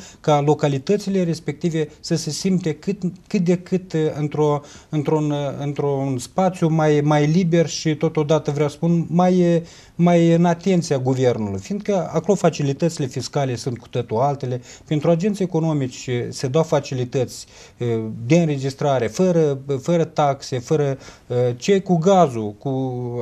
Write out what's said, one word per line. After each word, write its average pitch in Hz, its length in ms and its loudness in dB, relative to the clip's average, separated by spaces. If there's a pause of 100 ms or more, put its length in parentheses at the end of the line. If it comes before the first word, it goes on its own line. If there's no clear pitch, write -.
(200)
ca 147 220 2
localitățile 151 840 0
respective 160 680 -4 (100)
să - 160 -4
se 156 140 -4
simte 175 440 -2
cât, 202 280 -6 (260)
cât 208 140 -2
de 175 160 2
cât, 185 360 -6
e, 156 240 0
într-o, 147 440 0 (280)
într-un, 151 420 0
e, 139 320 -4
într-un 139 540 -2
spațiu 180 520 0
mai, 156 340 4
mai 147 220 4
liber 165 420 4
și 156 280 -2
totodată, 151 560 0
vreau 147 180 0
să 151 60 -14
spun, 170 340 0
mai, 180 300 4
e, 170 240 4 (320)
mai 170 380 4
în 170 120 4
atenția 170 520 0
guvernului, 123 640 0
fiindcă 196 540 -4
acolo 165 220 0
facilitățile 151 680 0
fiscale 131 500 -4
sunt 117 220 -6
cu - 100 -18
totul 113 300 -4
altele. 127 440 -2 (240)
Pentru 156 240 0
agenții 185 360 0
economici, 160 640 -2
e, 120 220 -4
se 123 180 -6
dau 156 160 2
facilități, 135 840 -4 (320)
e, 123 80 -6 (400)
de 139 100 4
înregistrare, 139 720 0
fără, 160 500 2 (240)
fără 170 220 0
taxe, 139 560 -2
fără, 143 380 -2 (300)
e, 123 300 0
cei 196 240 2
cu 185 160 0
gazul, 151 600 2
cu, - 120 -8 (520)